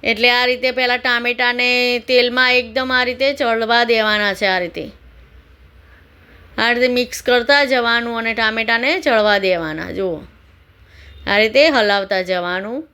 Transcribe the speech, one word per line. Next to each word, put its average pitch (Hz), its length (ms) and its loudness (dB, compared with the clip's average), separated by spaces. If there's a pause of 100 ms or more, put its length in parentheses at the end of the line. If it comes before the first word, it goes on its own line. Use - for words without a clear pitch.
એટલે 226 280 2
આ 247 140 2
રીતે 247 260 0
પહેલાં 247 280 0
ટામેટાને 247 1000 0
તેલમાં 247 540 2
એકદમ 247 400 -2
આ 254 120 2
રીતે 254 280 -2
ચડવા 233 520 0
દેવાના 214 500 0
છે. 202 120 -2
આ 185 120 2
રીતે, 175 320 -8 (1700)
આ 226 140 2
રીતે 247 160 2
મિક્સ 247 340 -2
કરતા 247 420 2
જવાનું 233 540 0
અને 226 160 -4
ટામેટાને 226 680 0
ચડવા 214 380 2
દેવાના. 170 520 -2
જુઓ, 180 320 -6 (1040)
આ 202 120 2
રીતે 226 300 4
હલાવતા 202 540 0
જવાનું 185 720 -4